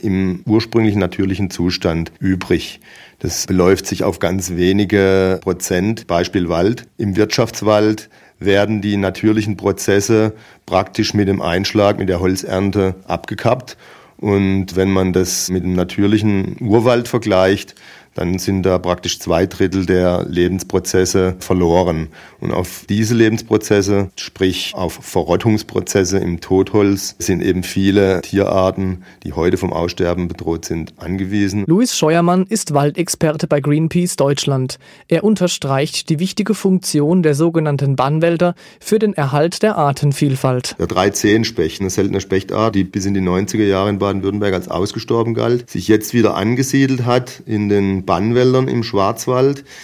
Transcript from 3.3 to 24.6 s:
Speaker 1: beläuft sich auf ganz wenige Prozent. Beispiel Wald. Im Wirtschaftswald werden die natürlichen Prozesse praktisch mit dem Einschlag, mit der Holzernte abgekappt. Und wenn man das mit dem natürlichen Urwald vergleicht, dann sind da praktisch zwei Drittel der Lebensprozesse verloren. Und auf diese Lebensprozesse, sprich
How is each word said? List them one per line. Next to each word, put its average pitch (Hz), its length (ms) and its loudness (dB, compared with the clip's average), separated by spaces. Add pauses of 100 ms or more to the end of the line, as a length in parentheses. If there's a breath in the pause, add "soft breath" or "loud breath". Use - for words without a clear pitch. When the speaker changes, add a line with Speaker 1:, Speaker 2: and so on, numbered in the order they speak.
Speaker 1:
beläuft 92 400 2
sich 95 180 -4
auf 95 140 -2
ganz 90 380 -2
wenige 95 880 2
Prozent. 95 640 -2
Beispiel 87 420 0
Wald. 90 380 -2 (100)
Im 98 180 -4
Wirtschaftswald 107 960 2 (300 soft breath)
werden 101 420 2
die 101 160 -2
natürlichen 104 580 0
Prozesse 104 760 0 (320 loud breath)
praktisch 98 480 0
mit 104 140 2
dem 98 160 0
Einschlag, 98 560 2
mit 92 100 -2
der 87 120 -2
Holzernte 95 720 0 (100)
abgekappt. - 720 -4 (400 loud breath)
Und 95 580 0
wenn 95 140 2
man 92 240 2
das 90 360 -2
mit 92 140 -2
dem 92 100 -2
natürlichen 98 880 0
Urwald 117 480 2
vergleicht, 98 680 2 (400 loud breath)
dann 87 240 -2
sind 95 240 -2
da 92 140 2
praktisch 87 420 -4
zwei 87 260 0
Drittel 95 400 -2
der 90 400 2
Lebensprozesse 92 1120 0
verloren. 87 680 0 (320 loud breath)
Und - 140 -4
auf - 340 -6
diese 107 260 0
Lebensprozesse, 104 1000 2
sprich - 580 -4